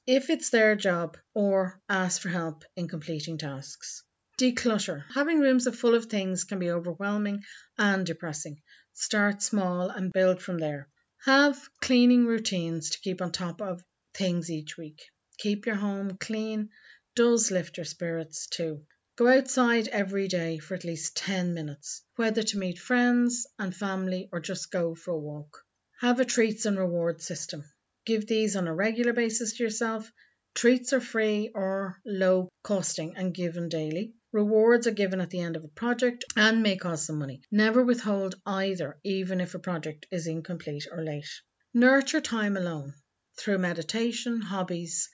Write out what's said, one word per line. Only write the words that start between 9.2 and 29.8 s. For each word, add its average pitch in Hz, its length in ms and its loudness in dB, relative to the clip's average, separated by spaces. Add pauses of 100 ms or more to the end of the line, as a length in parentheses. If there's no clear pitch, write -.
small 180 480 0
and 185 220 -4
build 185 300 4
from 175 160 -4
there. 147 300 -4 (360)
Have 277 320 6 (240)
cleaning 247 460 6
routines 175 640 -2
to - 100 -6
keep 185 220 -4
on 180 80 -2
top 175 320 -6
of 180 180 -6 (340)
things 175 360 -2
each 156 260 -8
week. 156 240 -12 (380)
Keep 208 280 -2
your 220 100 0
home 196 420 -2
clean 220 520 -4 (440)
does 233 380 4
lift 180 240 -2
your 170 80 -6
spirits 165 640 -6
too. 156 320 -4 (360)
Go 240 120 4
outside 247 600 4
every 196 380 -2
day 165 320 -2
for 170 160 -10
at 175 100 -6
least 170 320 -6
ten 180 380 -2
minutes, 151 480 -8 (140)
whether 220 260 0
to 214 160 -2
meet 180 200 -4
friends 247 680 2 (120)
and 190 160 -4
family 190 580 -4
or 170 80 -4
just - 320 -8
go 170 220 0
for 175 180 -8
a 160 60 -2
walk. 147 400 -10 (420)
Have 240 180 2
a 262 60 4
treats 226 420 0
and 196 120 0
reward 170 440 -2
system. 156 400 -8 (420)
Give 220 220 0
these 220 300 0
on 180 100 0
a 165 80 -2
regular 226 380 0
basis 226 440 -2
to 247 60 -4
yourself. 220 480 -2 (440)